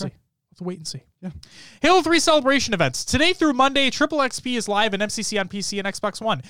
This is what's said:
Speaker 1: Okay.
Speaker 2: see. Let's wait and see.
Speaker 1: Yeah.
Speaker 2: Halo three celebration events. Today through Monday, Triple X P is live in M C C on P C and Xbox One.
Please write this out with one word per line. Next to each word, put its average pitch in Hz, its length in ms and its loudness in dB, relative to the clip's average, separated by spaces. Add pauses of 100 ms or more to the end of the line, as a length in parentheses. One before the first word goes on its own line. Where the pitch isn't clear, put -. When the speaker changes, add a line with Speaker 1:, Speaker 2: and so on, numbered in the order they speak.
Speaker 1:
Okay. 190 80 -6
Speaker 2:
see. - 60 -16 (360)
Let's - 100 -18
wait 180 160 -8
and 160 100 -14
see. - 140 -12 (180)
Speaker 1:
Yeah. 180 120 -10 (500)
Speaker 2:
Halo 349 200 6
three 320 200 2
celebration 269 520 2
events. 151 300 0
Today 311 300 2
through 311 200 2
Monday, 269 360 2
Triple 302 320 0
X 254 180 -2
P 247 160 -6
is 233 140 -4
live 208 240 0
in 196 80 -2
M 214 80 -2
C 220 120 -8
C 208 160 -4
on 190 120 -2
P 202 120 -8
C 202 180 -6
and 190 80 -4
Xbox 196 340 -6
One. 214 280 -2